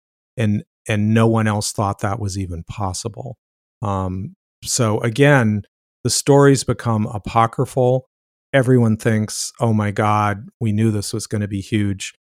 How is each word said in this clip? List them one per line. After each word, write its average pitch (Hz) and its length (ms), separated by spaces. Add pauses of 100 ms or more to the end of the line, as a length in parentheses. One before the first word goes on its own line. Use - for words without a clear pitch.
(360)
and, 107 260 (240)
and 107 260
no 113 140
one 110 220
else 104 240
thought 101 260
that 101 220
was 98 180
even 87 240
possible. 104 760 (460)
Um, 95 540 (260)
so 110 380
again, 120 640 (420)
the 120 60
stories 139 520
become 113 440
apocryphal. 120 1000 (460)
Everyone 120 440
thinks, 107 640
"Oh 117 140
my 107 180
God, 104 560 (140)
we 113 100
knew 110 220
this 104 200
was 110 140
gonna 104 220
be 98 120
huge." 101 600